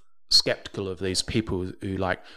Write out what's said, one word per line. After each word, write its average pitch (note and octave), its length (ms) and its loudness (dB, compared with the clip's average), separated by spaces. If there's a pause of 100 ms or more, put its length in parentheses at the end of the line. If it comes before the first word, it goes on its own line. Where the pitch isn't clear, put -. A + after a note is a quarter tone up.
(300)
skeptical - 600 2
of F2+ 100 -6
these F#2+ 220 0
people F#2 500 0 (100)
who, F#2+ 160 -2
like, F#2 240 0 (160)